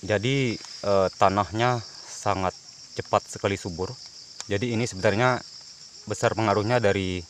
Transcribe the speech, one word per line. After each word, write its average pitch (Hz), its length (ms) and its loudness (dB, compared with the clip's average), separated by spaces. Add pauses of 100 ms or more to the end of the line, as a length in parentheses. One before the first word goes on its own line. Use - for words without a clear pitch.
Jadi, 107 560 0
eh, 98 560 2
tanahnya 104 640 2 (240)
sangat 95 480 -2 (480)
cepat - 280 0
sekali - 280 -2
subur. 92 360 -8 (600)
Jadi, 113 240 -2
ini 113 80 0
sebenarnya 113 560 2 (680)
besar 110 280 0
pengaruhnya 107 480 2
dari 95 460 0